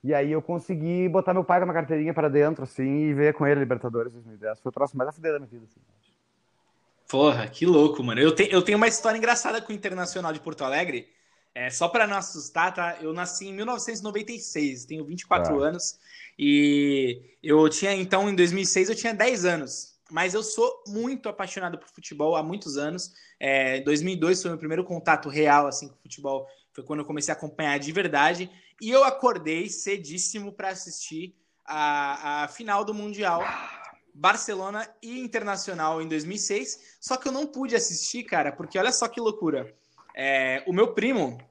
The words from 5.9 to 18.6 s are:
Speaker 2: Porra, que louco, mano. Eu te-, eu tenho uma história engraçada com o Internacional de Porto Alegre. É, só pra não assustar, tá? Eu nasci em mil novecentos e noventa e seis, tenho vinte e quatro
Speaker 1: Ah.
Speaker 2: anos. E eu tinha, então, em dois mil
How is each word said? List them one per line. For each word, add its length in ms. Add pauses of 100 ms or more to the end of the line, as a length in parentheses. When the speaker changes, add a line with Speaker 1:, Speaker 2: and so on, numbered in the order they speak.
Speaker 2:
Porra, 380
que 180
louco, 380
mano. 180
Eu 140
te-, 180
eu 100
tenho 140
uma 120
história 280
engraçada 460
com 100
o 40
Internacional 560
de 80
Porto 220
Alegre. 460 (460)
É, 160
só 180
pra 180
não 100
assustar, 580
tá? 260
Eu 120
nasci 340
em 80
mil 100
novecentos 360
e 40
noventa 280
e 80
seis, 440
tenho 200
vinte 160
e 60
quatro 360
Speaker 1:
Ah. 60
Speaker 2:
anos. 300 (400)
E 840 (200)
eu 260
tinha, 260
então, 340
em 60
dois 180
mil 100